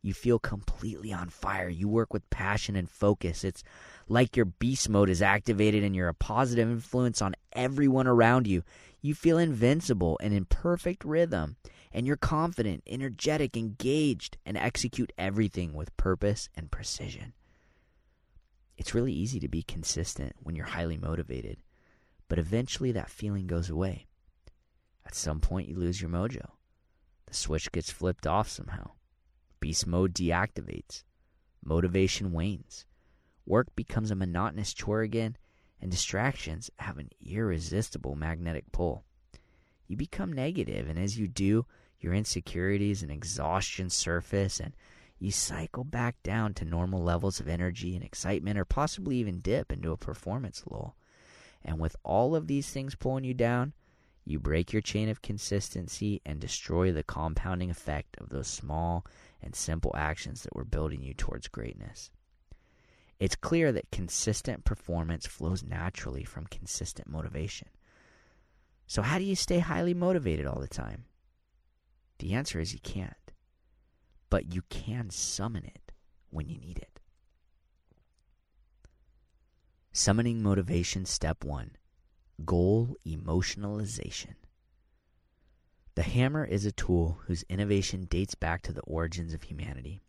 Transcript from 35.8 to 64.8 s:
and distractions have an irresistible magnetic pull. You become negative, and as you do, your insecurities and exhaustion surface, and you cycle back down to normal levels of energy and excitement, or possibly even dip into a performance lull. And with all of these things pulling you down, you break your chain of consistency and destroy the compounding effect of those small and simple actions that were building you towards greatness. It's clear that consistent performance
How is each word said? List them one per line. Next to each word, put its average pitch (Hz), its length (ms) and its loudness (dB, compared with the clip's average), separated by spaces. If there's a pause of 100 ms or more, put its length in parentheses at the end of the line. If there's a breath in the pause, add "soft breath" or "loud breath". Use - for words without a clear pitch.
and 90 80 -6
distractions 92 880 -2
have 80 200 -10
an 69 120 -12 (160)
irresistible 82 880 -2
magnetic 80 560 -4
pull. 87 340 -2 (840 soft breath)
You 101 100 -6
become 170 360 -4
negative, 120 560 -2
and 80 100 -2
as 101 180 -2
you 107 100 -2
do, 101 380 2 (340 soft breath)
your 85 140 -2
insecurities 101 880 0
and 73 100 -6
exhaustion 85 800 -2
surface, 90 680 0
and 78 160 -10 (420 loud breath)
you 104 140 -4
cycle 160 520 -4
back 120 380 -4
down 107 340 0
to 85 100 -4
normal 87 360 0
levels 85 380 2
of 62 80 -6
energy 90 480 -2
and 87 80 -6
excitement, 98 560 -2
or 90 60 0
possibly 147 520 -2
even 101 220 -2
dip - 320 0
into 82 200 -4
a 80 60 -2
performance - 720 -8
lull. - 260 -10 (680 loud breath)
And 80 160 -4
with 80 240 0
all 123 320 4
of 156 120 -2
these 139 220 0
things 135 260 -6
pulling 131 280 -2
you 127 100 -2
down, 120 400 2 (540 soft breath)
you 73 120 -2
break 80 340 2
your 107 80 2
chain 107 260 0
of 110 140 -2
consistency 101 1040 -4
and 76 140 -6
destroy 90 520 2
the 76 100 0
compounding 90 680 -2
effect - 500 -6
of - 80 -14
those 67 200 -6
small 82 580 -2 (360 loud breath)
and - 140 -10
simple - 400 -2
actions - 480 -4
that - 100 -10
were - 120 -6
building 78 360 -2
you 65 120 -8
towards - 340 -4
greatness. - 640 -10 (1080 soft breath)
It's 98 180 0
clear 165 340 4
that - 180 -2
consistent - 760 -2
performance 85 600 0